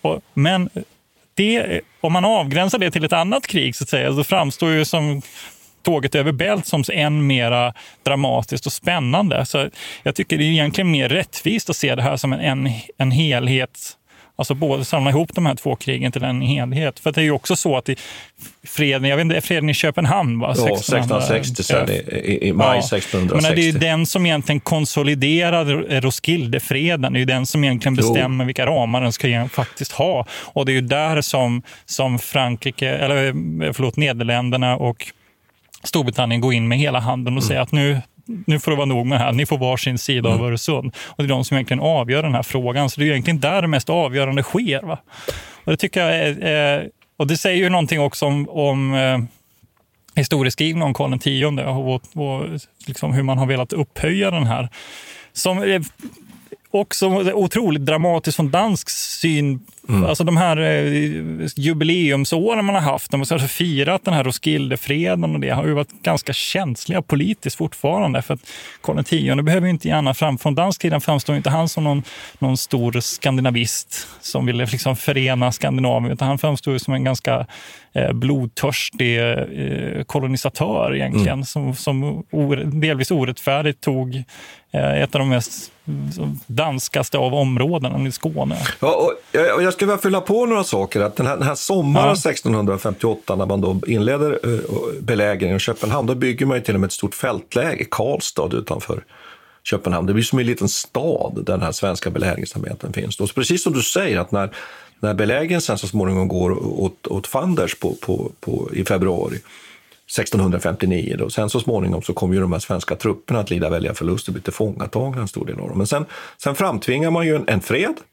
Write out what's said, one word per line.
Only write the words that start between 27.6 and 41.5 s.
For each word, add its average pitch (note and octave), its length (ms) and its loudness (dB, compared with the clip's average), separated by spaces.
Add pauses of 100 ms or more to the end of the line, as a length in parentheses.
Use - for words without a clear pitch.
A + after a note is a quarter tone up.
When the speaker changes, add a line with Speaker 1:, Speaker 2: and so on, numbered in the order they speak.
Speaker 1:
egentligen C3 380 2
Speaker 2:
Jo. A2+ 120 4
Speaker 1:
bestämmer B2+ 320 2
vilka C3 200 -2
ramar B2+ 360 2
den A#2+ 100 2
ska - 160 -2
ge-, A#2+ 200 0
faktiskt - 440 -6
ha. C#3 400 0
Och - 340 -4
det C3+ 60 2
är - 20 2
ju C3 80 2
där D3 400 2
som, B2 400 0 (240)
som C3 340 0
Frankrike, B2+ 680 -2
eller, C3+ 440 0 (400)
förlåt, C3 240 -2
Nederländerna B2 800 0
och A#2+ 340 -4 (720)
Storbritannien A#2+ 580 0
går B2+ 120 2
in A#2 140 2
med A#2+ 100 2
hela C#3 220 2
handen B2 380 -2
och B2+ 60 0
Speaker 2:
Mm. A2 40 0
Speaker 1:
säger C3 140 0
att B2 100 -2
nu, C#3+ 300 2 (240)
nu E3+ 340 -2
får D#3+ 120 -2
det C#3+ 60 2
vara C#3+ 80 0
nog B2 200 0
med C3 140 2
det A#2+ 40 2
här. B2+ 80 2
Ni C3+ 140 2
får D3+ 120 0
varsin B2+ 400 0
sida A#2+ 320 0
Speaker 2:
Mm. A2+ 120 2
Speaker 1:
av A#2+ 60 0
Öresund. B2+ 480 -2 (100)
Och - 180 -6
det C#3 40 0
är - 80 -
de B2+ 100 0
som C#3 120 0